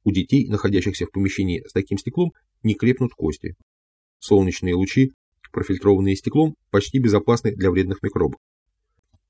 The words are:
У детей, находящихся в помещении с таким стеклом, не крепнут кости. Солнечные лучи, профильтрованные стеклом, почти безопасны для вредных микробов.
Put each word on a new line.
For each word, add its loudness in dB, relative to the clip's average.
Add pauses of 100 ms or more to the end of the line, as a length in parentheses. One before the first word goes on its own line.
У 2
детей, 0
находящихся -2
в -12
помещении -2
с -20
таким -4
стеклом, -4 (300)
не 2
крепнут 0
кости. -8 (640)
Солнечные 0
лучи, 0 (380)
профильтрованные 2
стеклом, 0 (160)
почти 0
безопасны 2
для 0
вредных -2
микробов. -2 (880)